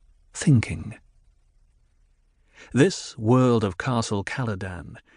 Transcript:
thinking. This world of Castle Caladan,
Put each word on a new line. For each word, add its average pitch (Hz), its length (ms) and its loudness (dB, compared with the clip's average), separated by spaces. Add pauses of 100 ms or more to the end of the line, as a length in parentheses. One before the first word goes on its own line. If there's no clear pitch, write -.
(320)
thinking. - 600 0 (1800)
This 160 460 0
world 120 460 4
of 95 140 -4
Castle 113 440 -4
Caladan, 95 760 -8 (200)